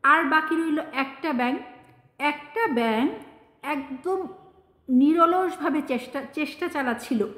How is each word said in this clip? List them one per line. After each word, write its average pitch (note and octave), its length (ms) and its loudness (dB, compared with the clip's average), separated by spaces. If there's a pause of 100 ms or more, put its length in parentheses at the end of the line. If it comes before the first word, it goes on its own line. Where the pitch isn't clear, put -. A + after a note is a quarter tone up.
আর D4+ 220 6
বাকি D#4 300 2
রইল D#4+ 240 0 (140)
একটা C4+ 400 -4
ব্যাঙ। B3 240 0 (640)
একটা D4 540 -2
ব্যাঙ A#3 360 2 (540)
একদম D4 640 -4 (640)
নিরলসভাবে D#4 1000 4
চেষ্টা, C4+ 340 -4 (120)
চেষ্টা D#4 340 -4
চালাচ্ছিল A#3 580 -4 (120)